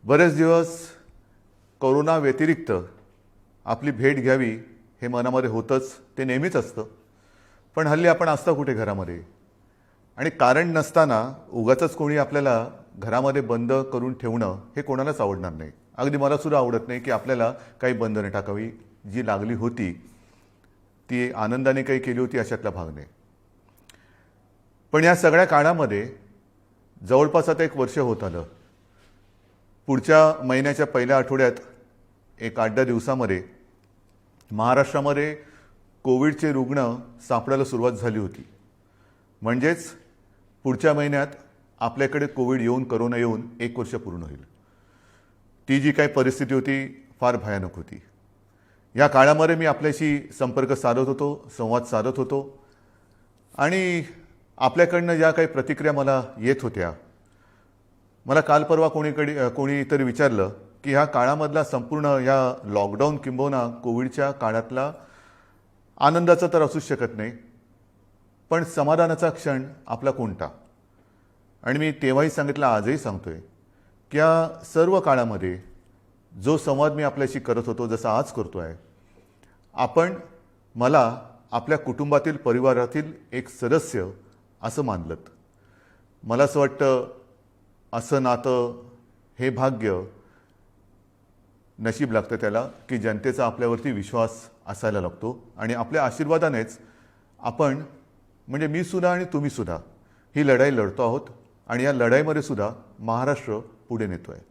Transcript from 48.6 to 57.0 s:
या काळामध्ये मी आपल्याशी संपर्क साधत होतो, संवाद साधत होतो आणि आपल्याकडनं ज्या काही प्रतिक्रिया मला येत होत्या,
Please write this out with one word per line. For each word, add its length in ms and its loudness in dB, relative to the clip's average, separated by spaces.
या 120 6
काळामध्ये 460 6
मी 120 0
आपल्याशी 720 0
संपर्क 340 0
साधत 260 0
होतो, 600 -2
संवाद 260 -2
साधत 320 -2
होतो 480 -6
आणि 460 0
आपल्याकडनं 580 4
ज्या 140 6
काही 180 2
प्रतिक्रिया 440 -2
मला 300 2
येत 240 2
होत्या, 300 -4